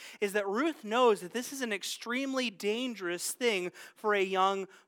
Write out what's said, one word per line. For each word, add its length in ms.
is 140
that 120
Ruth 380
knows 380
that 100
this 220
is 80
an 100
extremely 800
dangerous 840
thing 400
for 200
a 80
young 460